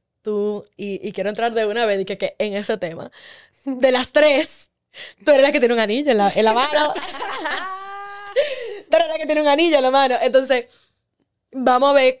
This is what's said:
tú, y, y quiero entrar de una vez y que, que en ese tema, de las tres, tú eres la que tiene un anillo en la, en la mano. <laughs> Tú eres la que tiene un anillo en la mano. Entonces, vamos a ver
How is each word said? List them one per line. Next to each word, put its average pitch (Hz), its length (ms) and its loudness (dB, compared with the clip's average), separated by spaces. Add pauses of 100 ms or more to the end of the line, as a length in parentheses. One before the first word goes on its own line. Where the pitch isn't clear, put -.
(220)
tú, 208 420 -4 (120)
y, 202 300 -10
y 208 60 -8
quiero 196 180 -4
entrar 226 220 -4
de 226 140 0
una 226 200 -2
vez 196 140 0
y 190 40 -2
que, 196 140 -8
que - 200 -4
en 208 160 -4
ese 208 240 -4
tema, 165 320 -10 (540)
de 262 260 0
las 247 220 -2
tres, 294 580 2 (540)
tú 302 80 4
eres 269 100 6
la 277 80 6
que 294 80 0
tiene 240 160 2
un 226 60 0
anillo 247 320 0
en 214 60 2
la, 202 140 2
en 220 120 2
la 220 100 4
mano. 294 440 0
<laughs> - 40 -8 (1900)
Tú 302 60 4
eres 330 120 2
la 311 100 -6
que 311 80 -6
tiene 302 160 0
un 294 60 2
anillo 311 280 4
en 262 60 4
la 254 80 2
mano. 262 300 2
Entonces, 262 460 0 (840)
vamos 262 380 2
a - 40 4
ver 262 260 4